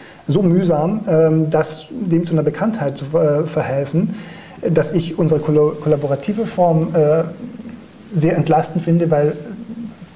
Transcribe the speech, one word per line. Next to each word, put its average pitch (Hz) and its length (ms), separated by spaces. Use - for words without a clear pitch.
so 160 160
mühsam, 180 680
ähm, 160 440
das, - 400
dem 175 340
zu 160 60
einer 156 120
Bekanntheit 147 540
zu, 143 80
äh, 151 300
verhelfen, 139 680
dass 160 260
ich 165 260
unsere 156 220
kollo-, 151 420
kollaborative 151 640
Form, 165 480
äh, 156 300
sehr 165 260
entlastend 160 460
finde, 165 280
weil 147 240